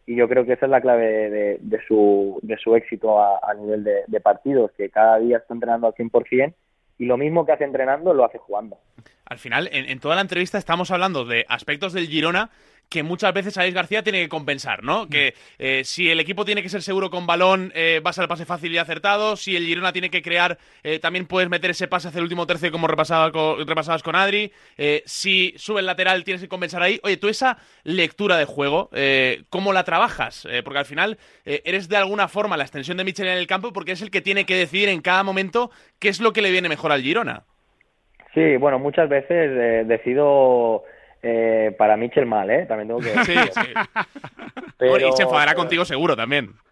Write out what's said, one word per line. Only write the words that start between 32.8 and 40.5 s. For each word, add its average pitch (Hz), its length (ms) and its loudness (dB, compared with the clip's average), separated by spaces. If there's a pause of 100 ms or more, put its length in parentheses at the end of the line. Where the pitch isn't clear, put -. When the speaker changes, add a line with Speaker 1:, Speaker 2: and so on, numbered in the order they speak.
Speaker 2:
de 185 60 -4
Michel 190 240 -6
en 185 100 -2
el 180 80 -4
campo 190 260 -4
porque 180 200 -8
es 180 100 -8
el 214 80 -12
que 185 120 -2
tiene 196 260 -2
que 185 80 0
decidir 185 340 0
en 175 120 -2
cada 185 200 2
momento 196 480 -2 (300)
qué 202 100 0
es 190 120 -2
lo 226 120 2
que 220 80 0
le 196 80 2
viene 180 200 0
mejor 151 220 -2
al 139 120 2
Girona. 147 400 -2 (880)
Speaker 1:
Sí, 156 240 4
bueno, 135 220 2
muchas 143 300 0
veces, 139 200 0
eh, 127 580 2
decido... 123 960 4 (380)